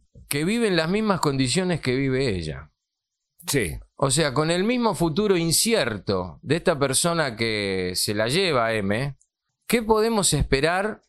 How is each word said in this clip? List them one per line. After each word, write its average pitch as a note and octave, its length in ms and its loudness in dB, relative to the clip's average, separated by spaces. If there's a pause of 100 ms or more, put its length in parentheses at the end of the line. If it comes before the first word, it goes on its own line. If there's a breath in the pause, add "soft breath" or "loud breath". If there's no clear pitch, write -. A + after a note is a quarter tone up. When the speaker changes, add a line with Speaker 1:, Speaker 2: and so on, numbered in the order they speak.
(300)
Speaker 1:
que D3 160 -2
vive A3+ 220 0
en F#3 80 0
las D#3+ 140 0
mismas G#3 300 0
condiciones C#3+ 640 0
que B2+ 140 0
vive C3+ 400 0
ella. D2+ 360 -8 (760)
Speaker 2:
Sí. F2+ 300 -2 (180)
Speaker 1:
O C#3 160 0
sea, C#3+ 220 0
con D#3 180 0
el F3+ 120 0
mismo A#3 320 0
futuro F3 420 2
incierto A2 1040 0
de C3+ 160 0
esta E3+ 200 0
persona C#3 580 0
que G2 600 -2
se - 180 -2
la G#2+ 140 0
lleva C#3 400 2
a A2+ 60 0
M, A2 440 -2 (500)
¿qué A#3 160 2
podemos G#3+ 500 2
esperar D#3+ 760 0